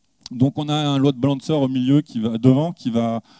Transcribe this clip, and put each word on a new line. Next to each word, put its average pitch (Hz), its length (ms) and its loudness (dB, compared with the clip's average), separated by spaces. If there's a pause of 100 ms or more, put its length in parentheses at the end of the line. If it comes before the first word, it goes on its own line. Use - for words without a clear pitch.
(300)
Donc 127 280 0
on 147 100 -6
a 151 60 -2
un 143 240 0
load 135 180 2
balancer 135 360 -2
au 139 160 0
milieu 131 340 2
qui - 180 -8
va, 113 160 -2
devant 131 360 4
qui - 180 -8
va 113 320 -2 (180)